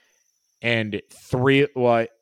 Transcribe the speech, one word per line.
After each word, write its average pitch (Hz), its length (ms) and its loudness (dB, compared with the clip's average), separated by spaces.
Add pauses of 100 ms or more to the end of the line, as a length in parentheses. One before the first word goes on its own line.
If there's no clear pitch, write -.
(600)
And 110 400 -4 (100)
three, 139 640 0
well, 123 180 0
I, 117 140 0 (140)